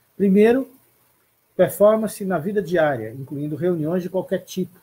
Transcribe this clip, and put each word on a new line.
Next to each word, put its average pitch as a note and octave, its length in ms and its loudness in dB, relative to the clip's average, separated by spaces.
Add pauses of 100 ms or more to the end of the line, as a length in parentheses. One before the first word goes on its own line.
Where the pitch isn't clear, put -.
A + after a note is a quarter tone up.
(160)
Primeiro, G#3 560 4 (840)
performance G#3 680 2
na F#3 140 -2
vida G3 240 -4
diária, D3 580 -2
incluindo C#3+ 380 -8
reuniões F3 440 -2
de F3+ 80 -10
qualquer F3+ 300 -4
tipo. - 440 -8